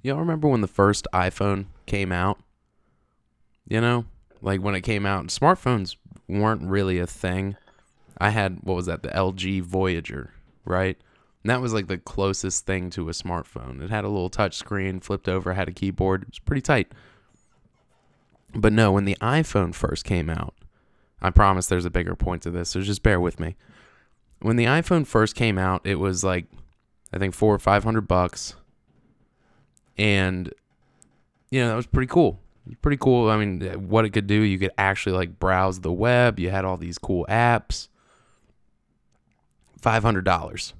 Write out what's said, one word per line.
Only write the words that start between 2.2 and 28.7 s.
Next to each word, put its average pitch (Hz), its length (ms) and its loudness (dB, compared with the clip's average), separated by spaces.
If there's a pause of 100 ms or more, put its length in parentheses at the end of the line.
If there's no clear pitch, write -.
You 110 140 0
know, 120 240 2 (380)
like, 95 180 -2
when 101 140 -2
it 92 80 -4
came 101 240 -2
out, 98 220 -2
smartphones 127 680 0 (320)
weren't 101 400 0
really 95 300 0
a 87 80 -2
thing. 95 500 -6 (640)
I 107 100 0
had, 101 320 -2
what 92 160 -2
was 90 80 -4
that, 85 180 -4
the - 140 -6
L 95 160 0
G 95 280 -4
Voyager, 87 760 -4 (320)
right? 92 320 -2 (440)
And 104 80 -2
that 127 120 0
was, 120 100 -2
like, 104 140 -2
the 92 100 -4
closest 95 680 -4
thing 90 240 -4
to 85 180 -6
a 82 40 -6
smartphone. 67 680 -10
It 80 80 -10
had 104 160 -4
a 101 60 -4
little 92 180 -2
touch 95 280 -2
screen, 95 440 -6
flipped - 260 -6
over, 92 280 -2
had 95 140 -2
a - 40 -8
keyboard. 95 520 -2
It - 40 -16
was - 100 -18
pretty 143 220 -2
tight. 127 320 0 (1600)
But 107 200 4
no, 107 180 6
when 98 140 2
the 98 160 0
iPhone 110 520 0
first - 300 -4
came 85 240 -2
out, 80 260 -6 (680)
I 95 80 0
promise 95 360 6
there's 90 200 0
a 90 40 -2
bigger 87 240 -2
point 90 280 -4
to 82 80 -6
this, 87 180 -4
so - 140 -4
just 98 200 -2
bear 104 160 6
with 87 220 -2
me. 80 160 -6 (840)
When 113 160 2
the 120 100 4
iPhone 156 400 2
first 110 280 2
came 113 220 0
out, 92 300 0
it 98 80 0
was, 92 280 -2
like, 92 220 0 (680)
I - 60 -8
think 95 160 -2
four 107 220 4
or 98 40 0
five 101 260 4
hundred 110 220 0
bucks. - 480 0 (1400)